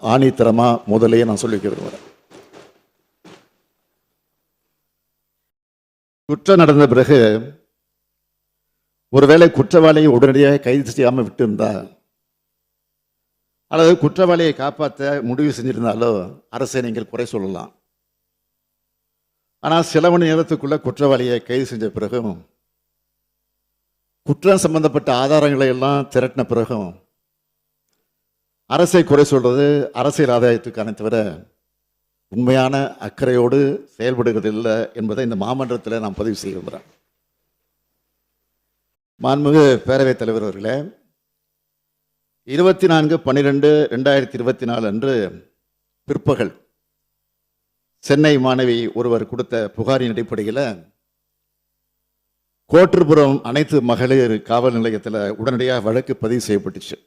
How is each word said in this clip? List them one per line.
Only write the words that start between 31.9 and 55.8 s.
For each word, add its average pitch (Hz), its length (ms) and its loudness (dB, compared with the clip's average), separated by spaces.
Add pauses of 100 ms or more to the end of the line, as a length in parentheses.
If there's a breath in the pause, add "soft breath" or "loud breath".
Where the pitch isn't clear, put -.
உண்மையான 131 500 -2 (240)
அக்கறையோடு 123 540 0 (360)
செயல்படுகிறது 113 580 -4
இல்லை 110 220 -4 (240)
என்பதை 110 280 -6
இந்த 113 140 -6
மாமன்றத்துல 117 580 -6
நான் 104 200 -10
பதிவு 104 220 -6
செய்ய 98 140 -12
விரும்புறேன். - 300 -16 (2250)
மாண்புமிகு 143 440 2 (220)
பேரவைத் 131 340 0
தலைவர் 110 260 -4
அவர்களே, 101 300 -6 (1700)
இருபத்தி 180 460 2
நான்கு 160 260 2
பன்னிரெண்டு 143 540 2 (180)
ரெண்டாயிரத்தி 131 480 -2
இருபத்தி 120 320 -4
நாலு 113 220 -4
அன்று 123 240 -2 (880)
பிற்பகல் 123 480 -4 (1500)
சென்னை 147 320 2 (120)
மாணவி 127 320 0 (140)
ஒருவர் 117 400 -2
கொடுத்த 120 300 -6 (120)
புகாரின் 120 400 -2
அடிப்படையில 110 440 -6 (2000)
கோட்டூர்புரம் 160 640 4 (120)
அனைத்து 147 340 -2
மகளிர் 123 600 0
காவல் 120 340 -2
நிலையத்துல 110 420 -4 (220)
உடனடியாக 123 460 -2